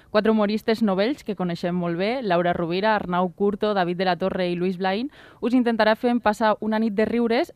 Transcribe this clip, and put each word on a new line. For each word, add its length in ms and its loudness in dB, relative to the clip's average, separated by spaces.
Quatre 220 2
humoristes 500 2
novells 420 0
que 120 -8
coneixem 400 -4
molt 200 -2
bé, 280 -2
Laura 300 2
Rovira, 420 0
Arnau 400 0
Curto, 400 0
David 220 0
de 80 0
la 120 2
Torre 320 -2
i 60 -2
Luis 240 -2
Blain, 320 -4
us 120 -2
intentarà 420 2
fer 260 0
passar 380 2
una 200 -2
nit 160 -2
de 100 2
riures 500 0